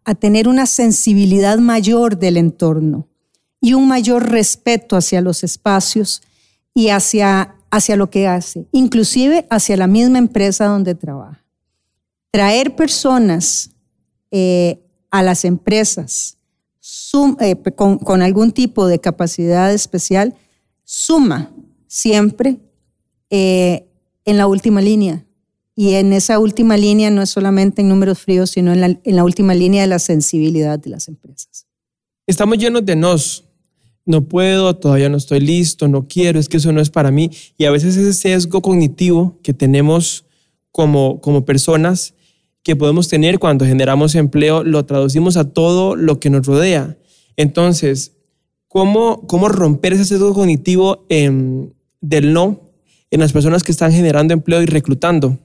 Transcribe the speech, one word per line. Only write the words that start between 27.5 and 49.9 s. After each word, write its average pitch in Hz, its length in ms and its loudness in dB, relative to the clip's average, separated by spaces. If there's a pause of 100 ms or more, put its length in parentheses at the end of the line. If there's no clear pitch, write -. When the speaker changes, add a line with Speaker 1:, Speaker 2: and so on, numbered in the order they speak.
Speaker 1:
en 196 80 2
números 190 300 0
fríos, 185 320 -2
sino 180 220 0
en 180 80 2
la, 185 60 2
en 180 280 -2
la 175 80 2
última 196 300 0
línea 185 280 2
de 196 60 0
la 185 120 0
sensibilidad 156 800 -2
de 143 100 -16
las - 180 -14
empresas. - 600 -20 (580)
Speaker 2:
Estamos 208 320 -2
llenos 233 280 -2
de 185 100 -2
nos. 165 500 -2 (600)
No 156 180 2
puedo, 185 520 0
todavía 143 340 0
no 143 80 -2
estoy 139 240 -2
listo, 160 460 0
no 139 200 0
quiero, 175 320 0
es 147 100 -2
que 165 80 -2
eso 160 140 0
no 156 100 2
es 151 80 0
para 143 220 0
mí. 156 180 0 (280)
Y 151 80 0
a 143 60 2
veces 160 240 0
ese 196 180 2
sesgo 185 480 -2
cognitivo 175 840 0
que 147 100 -2
tenemos 143 720 0 (460)
como, 147 500 0
como 143 240 0
personas 160 720 0 (520)
que 156 80 2
podemos 151 320 2
tener 170 320 2
cuando 143 260 2
generamos 135 480 2
empleo, 151 480 2
lo 151 240 0
traducimos 143 520 0
a 156 80 2
todo 175 500 0
lo 160 240 0
que 147 100 -2
nos 139 160 2
rodea. 151 520 0 (400)
Entonces, 151 760 0 (560)
¿cómo, 208 580 0
cómo 185 220 0
romper 180 460 0